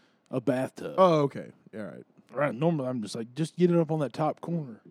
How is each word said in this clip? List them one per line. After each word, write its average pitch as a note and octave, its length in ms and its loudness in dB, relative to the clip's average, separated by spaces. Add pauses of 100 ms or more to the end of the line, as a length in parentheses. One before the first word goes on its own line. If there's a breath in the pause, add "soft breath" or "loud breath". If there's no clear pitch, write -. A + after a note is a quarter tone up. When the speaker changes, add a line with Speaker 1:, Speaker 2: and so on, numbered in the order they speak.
(300 soft breath)
Speaker 1:
a C3 100 -2
bathtub. B2+ 560 -2
Speaker 2:
Oh, E3+ 260 6
okay. B2+ 280 -4 (240)
All G#2+ 80 -10
right. B1+ 220 -14 (280)
Speaker 1:
Right. C3+ 220 -2
Normally, C#3+ 340 0
I'm B2+ 140 -4
just G#2 140 -8
like, A#2 180 -10
"Just D#3 220 -4
get F3 140 6
it E3+ 80 4
up D#3 120 2
on D#3+ 100 0
that C3 120 -2
top D#3 280 -2
corner." D3 400 -6 (100)